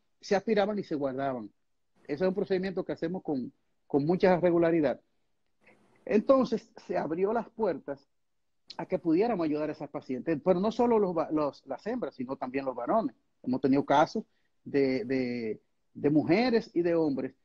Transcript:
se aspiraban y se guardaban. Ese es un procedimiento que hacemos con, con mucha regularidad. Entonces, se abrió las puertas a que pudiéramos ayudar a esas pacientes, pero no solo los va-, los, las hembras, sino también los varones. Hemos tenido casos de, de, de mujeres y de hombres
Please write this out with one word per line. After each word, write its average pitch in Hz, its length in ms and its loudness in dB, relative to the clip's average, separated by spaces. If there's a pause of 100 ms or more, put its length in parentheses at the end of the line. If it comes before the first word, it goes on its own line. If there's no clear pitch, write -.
(200)
se - 160 0
aspiraban 208 420 0
y 185 60 -6
se 170 100 -6
guardaban. 131 560 -4 (540)
Ese 147 200 -4
es 185 40 4
un 185 60 -2
procedimiento 190 500 -2
que 156 80 -8
hacemos 175 320 -6
con, 135 280 -4 (360)
con 143 180 0
mucha 180 320 4
regularidad. 170 640 2 (1040)
Entonces, 233 680 2 (160)
se 190 100 -4
abrió 175 360 -2
las 233 180 -4
puertas 151 580 -6 (680)
a 165 100 -10
que 185 120 -4
pudiéramos 175 460 0
ayudar 151 240 -2
a 151 40 -6
esas 147 180 -10
pacientes, 135 540 -4
pero 185 160 4
no 214 120 -2
solo 240 260 2
los 180 180 0
va-, 156 140 -2
los, 151 360 -2
las 135 200 -10
hembras, 214 280 -6
sino 131 220 -8
también 135 280 -6
los 127 100 -4
varones. 139 400 -2 (280)
Hemos 127 180 -2
tenido 135 240 4
casos 151 400 2 (400)
de, 131 400 0
de, 120 560 -4 (340)
de 143 160 0
mujeres 214 640 2
y 170 80 0
de 170 120 0
hombres 139 400 -2 (100)